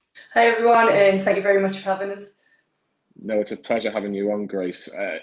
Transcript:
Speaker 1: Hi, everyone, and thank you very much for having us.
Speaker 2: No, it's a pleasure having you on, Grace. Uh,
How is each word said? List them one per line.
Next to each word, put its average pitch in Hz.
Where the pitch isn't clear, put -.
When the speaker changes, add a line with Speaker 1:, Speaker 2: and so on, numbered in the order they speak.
Speaker 1:
Hi, 233
everyone, 226
and 196
thank 196
you 196
very 196
much 190
for 196
having 196
us. -
Speaker 2:
No, 107
it's 104
a 107
pleasure 113
having 101
you 101
on, 104
Grace. 92
Uh, 90